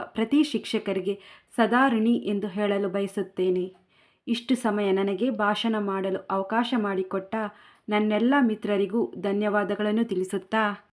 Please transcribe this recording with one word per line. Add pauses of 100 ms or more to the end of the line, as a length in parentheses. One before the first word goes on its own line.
ಪ್ರತಿ
ಶಿಕ್ಷಕರಿಗೆ (400)
ಸದಾ
ಋಣಿ (120)
ಎಂದು
ಹೇಳಲು
ಬಯಸುತ್ತೇನೆ. (640)
ಇಷ್ಟು
ಸಮಯ
ನನಗೆ
ಭಾಷಣ
ಮಾಡಲು (100)
ಅವಕಾಶ
ಮಾಡಿಕೊಟ್ಟ (540)
ನನ್ನೆಲ್ಲ
ಮಿತ್ರರಿಗೂ (180)
ಧನ್ಯವಾದಗಳನ್ನು
ತಿಳಿಸುತ್ತಾ, (360)